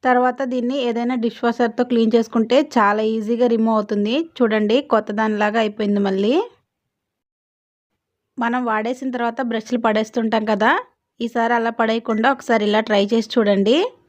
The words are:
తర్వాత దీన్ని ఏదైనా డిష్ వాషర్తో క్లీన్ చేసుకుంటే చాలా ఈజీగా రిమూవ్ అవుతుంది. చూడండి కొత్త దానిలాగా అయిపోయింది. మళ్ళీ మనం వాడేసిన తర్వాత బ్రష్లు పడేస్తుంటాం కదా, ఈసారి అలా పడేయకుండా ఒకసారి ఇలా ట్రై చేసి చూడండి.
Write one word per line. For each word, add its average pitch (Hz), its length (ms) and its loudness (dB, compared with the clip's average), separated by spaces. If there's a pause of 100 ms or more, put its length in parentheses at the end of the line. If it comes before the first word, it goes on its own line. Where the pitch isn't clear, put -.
తర్వాత 247 360 2 (120)
దీన్ని 254 240 -2 (120)
ఏదైనా 240 340 -2
డిష్ 226 220 -4
వాషర్తో 233 460 0
క్లీన్ 226 260 2
చేసుకుంటే 226 400 2 (200)
చాలా 214 260 2 (120)
ఈజీగా 226 400 0
రిమూవ్ 220 240 2
అవుతుంది. 208 360 -2 (240)
చూడండి 214 380 2 (160)
కొత్త 214 160 0 (120)
దానిలాగా 214 440 0
అయిపోయింది. 208 440 -2
మళ్ళీ 196 260 0 (2000)
మనం 240 260 -2
వాడేసిన 233 480 -4
తర్వాత 233 240 -4 (100)
బ్రష్లు 226 340 -4
పడేస్తుంటాం 220 680 0
కదా, 214 180 2 (540)
ఈసారి 233 340 -2
అలా 226 220 -2
పడేయకుండా 226 560 0
ఒకసారి 226 320 0
ఇలా 214 200 2
ట్రై 202 240 2
చేసి 226 220 0
చూడండి. 202 420 2 (320)